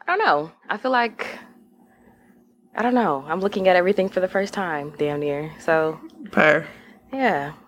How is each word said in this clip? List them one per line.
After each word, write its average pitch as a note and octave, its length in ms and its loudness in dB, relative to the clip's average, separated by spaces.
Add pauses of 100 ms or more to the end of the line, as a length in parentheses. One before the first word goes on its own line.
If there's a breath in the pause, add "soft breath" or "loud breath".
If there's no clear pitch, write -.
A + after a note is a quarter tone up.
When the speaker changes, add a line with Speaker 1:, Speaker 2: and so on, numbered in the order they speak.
Speaker 1:
I F4 120 -2
don't G#4+ 100 0
know. D#3 240 2 (180)
I G#3 100 -4
feel C4 120 -4
like, A#3+ 380 -2 (1500 soft breath)
I - 80 -4
don't B3 120 0
know. D#3+ 340 2
I'm E3 120 -2
looking G3 280 2
at F3+ 80 8
everything F#3 320 2
for - 100 -2
the F#3 80 0
first G3 260 -2
time, D3+ 460 -4
damn D3 220 -2
near. D3 400 -4
So, D#3+ 400 0 (320)
Speaker 2:
Per. D#3 340 4 (460 loud breath)
Speaker 1:
yeah. F3+ 400 -2 (160)